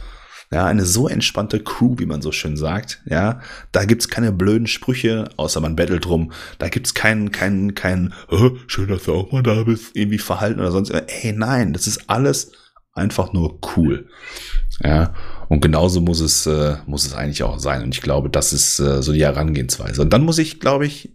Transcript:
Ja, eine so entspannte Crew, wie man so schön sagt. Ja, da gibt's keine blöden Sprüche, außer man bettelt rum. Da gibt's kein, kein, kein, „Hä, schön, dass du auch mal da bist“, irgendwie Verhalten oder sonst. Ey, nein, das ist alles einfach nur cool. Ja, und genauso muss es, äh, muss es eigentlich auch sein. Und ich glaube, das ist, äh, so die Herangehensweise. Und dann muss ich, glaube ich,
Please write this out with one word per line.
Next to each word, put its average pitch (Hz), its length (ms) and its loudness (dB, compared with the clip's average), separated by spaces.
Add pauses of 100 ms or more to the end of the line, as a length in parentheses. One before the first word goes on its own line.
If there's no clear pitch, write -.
(520)
Ja, 87 140 2
eine 95 180 4
so 101 220 2
entspannte 107 560 -2
Crew, 123 360 2
wie 90 80 -4
man 76 160 -4
so 76 100 -4
schön 78 240 -4
sagt. 80 500 -4
Ja, 104 340 0 (300)
da 95 140 2
gibt's 110 240 4
keine 113 240 0
blöden 104 340 2
Sprüche, 113 680 -2
außer 80 240 -2
man 80 160 -2
bettelt 87 320 0
rum. 82 240 0 (260)
Da - 120 -4
gibt's - 240 -2
kein, 107 360 0
kein, 98 460 0
kein, 90 360 0 (180)
„Hä, 120 220 6 (140)
schön, 98 220 -2
dass 95 160 -2
du 85 100 0
auch 95 160 -2
mal 127 140 2
da 113 180 2
bist“, 113 320 -2
irgendwie 104 240 0
Verhalten 104 400 -2
oder 92 140 0
sonst. 95 180 0
Ey, - 420 -4
nein, 110 400 0
das 87 140 -4
ist - 240 -4
alles 139 400 0 (440)
einfach 92 380 0
nur 82 280 0 (160)
cool. 78 320 2 (760)
Ja, 78 320 2 (340)
und 76 120 4
genauso 80 400 4
muss 85 200 2
es, 78 260 0
äh, 76 400 2
muss 71 200 -2
es 65 80 -8
eigentlich 73 300 -4
auch 57 160 -2
sein. 67 240 -2
Und 64 100 -4
ich - 60 -8
glaube, 71 280 0
das 69 240 0
ist, - 280 0
äh, 69 220 2
so 73 100 0
die 76 100 4
Herangehensweise. 69 800 0
Und - 100 4
dann 131 120 6
muss 165 140 2
ich, 156 200 -2
glaube 139 260 0
ich, - 300 -8